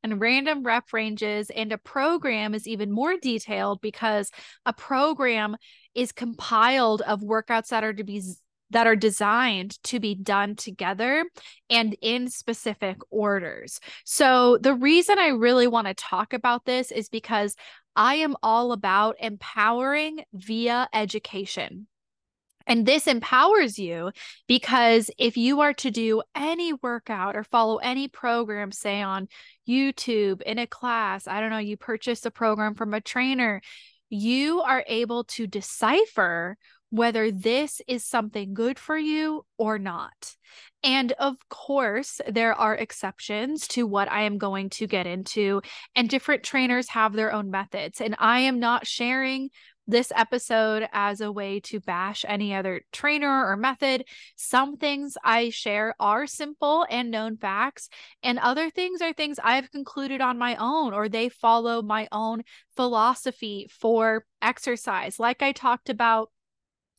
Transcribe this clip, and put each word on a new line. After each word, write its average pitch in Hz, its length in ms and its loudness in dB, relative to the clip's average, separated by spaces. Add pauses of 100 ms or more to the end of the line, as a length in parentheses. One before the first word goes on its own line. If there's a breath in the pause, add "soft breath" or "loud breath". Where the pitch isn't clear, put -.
and 220 160 -4
random 269 440 0
rep 240 320 -2
ranges, 214 560 -4
and 220 220 -6
a 208 60 -4
program 269 760 -2
is 214 120 -6
even 214 240 -4
more 294 280 0
detailed 208 640 -2
because 214 480 -2 (340 loud breath)
a 233 80 0
program 254 840 0 (360 soft breath)
is 247 160 -2
compiled 233 920 2
of 208 180 -2
workouts 220 480 -2
that 226 160 0
are 220 80 -2
to 202 100 -8
be 202 200 -8 (500)
that 233 140 6
are 220 100 8
designed 208 880 2
to 240 160 -4
be 208 140 -2
done 202 420 0
together 220 680 -2 (460 loud breath)
and 226 300 2
in 247 280 -2
specific 208 680 -6 (140)
orders. 202 720 -2 (240 loud breath)
So 247 540 6
the 269 160 4
reason 330 440 6
I 349 100 4
really 240 380 4
want 226 200 2
to 190 80 -4
talk - 380 -4
about 247 320 0
this 254 260 -2
is 214 180 -6
because 220 460 -2 (400 loud breath)
I 247 220 4
am 311 260 0
all 233 300 2
about 208 480 2
empowering 254 1120 0
via 233 600 -2
education. 208 920 -6 (800)
And 233 200 2
this 285 200 4
empowers 269 720 4
you 175 340 -6 (340 loud breath)
because 233 720 4
if 233 180 0
you 262 240 4
are 294 140 4
to 262 160 -4
do 220 320 0 (120)
any 330 380 -2
workout 220 640 -6
or 208 80 -6
follow 220 340 2
any 262 300 -4
program, 214 640 -4
say 202 300 -4
on 196 260 -6 (400 loud breath)
YouTube, 233 760 0
in 220 160 -6
a 240 80 -4
class, 220 600 -4
I 202 140 -4
don't 220 100 -2
know, 220 80 -4
you 208 180 -6
purchase 233 480 -6
a 226 60 -6
program 214 440 0
from 214 200 -4
a 214 60 -2
trainer, 247 600 -2 (480 loud breath)
you 262 540 0
are 262 240 2
able 233 380 -2
to - 220 -8
decipher 190 1120 0 (360 soft breath)
whether 226 380 2
this 233 580 0
is 247 160 -4
something 208 480 -4
good 233 260 -2
for 311 200 -4
you 311 480 -2 (100)
or 214 220 0
not. - 580 -10 (480 loud breath)
And 262 280 2
of 277 240 -2 (120)
course, 262 800 -2
there 226 240 2
are 214 220 2
exceptions 220 920 -6
to 240 180 -2
what 196 260 0
I 208 120 0
am 208 120 -2
going 196 340 -4
to - 160 -6
get 185 200 -2
into, 196 560 -2 (340 loud breath)
and 247 100 2
different 269 360 0
trainers 254 480 0
have 220 240 2
their 220 180 0
own 208 180 -4
methods. 196 520 -6
And 220 160 -4
I 240 220 4
am 262 200 2
not 240 260 0
sharing 262 640 -2 (380 soft breath)
this 233 280 2
episode 220 800 0
as 202 300 -2
a 208 100 -6
way 196 280 -6
to 208 200 -8
bash 185 480 -6
any 202 260 -2
other 190 280 -4 (100)
trainer 285 540 0
or 196 100 0
method. 262 480 0 (320 loud breath)
Some 277 400 0
things 285 480 -4
I 233 240 2
share 220 500 -2
are 220 280 0
simple 302 640 0
and 240 200 -4
known 220 280 -4
facts, 214 500 -4 (340 loud breath)
and 247 160 0
other 277 300 2
things 359 320 -4
are 330 140 -2
things 294 280 -4
I've 262 280 2
concluded 269 500 -6
on 254 160 0
my 240 200 -2
own, 262 360 0
or 208 160 -2
they 226 220 -2
follow 233 500 2
my 214 320 -4
own 220 300 -4 (340 loud breath)
philosophy 233 920 0
for 226 560 2 (160)
exercise. 226 760 -2
Like 233 220 0
I 277 120 2
talked 254 360 -2
about, 226 400 2 (720)